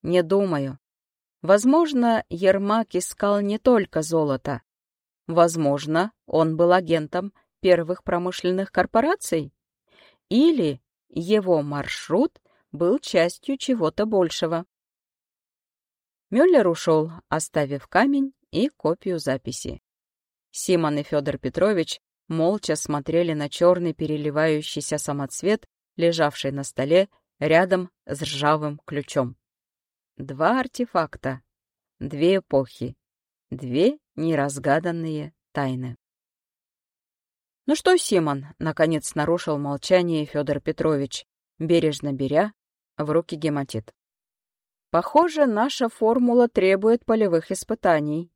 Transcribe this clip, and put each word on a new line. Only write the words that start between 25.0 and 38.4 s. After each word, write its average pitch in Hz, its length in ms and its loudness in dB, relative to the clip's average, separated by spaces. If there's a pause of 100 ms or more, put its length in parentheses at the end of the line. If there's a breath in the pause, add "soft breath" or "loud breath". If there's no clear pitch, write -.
лежавший 160 560 0
на 139 120 -6
столе 160 440 2 (300)
рядом 180 520 2 (140)
с 143 180 -8
ржавым 147 640 -2
ключом. 139 520 -4 (800)
Два 151 440 -2
артефакта, 175 800 -4 (580)
две 156 400 0
эпохи, - 580 -4 (540)
две 147 480 0 (160)
неразгаданные 151 1160 -2 (200)
тайны. 127 440 -6 (1700)
«Ну 285 80 2
что, 370 220 4
Симон?» — 151 500 0 (120)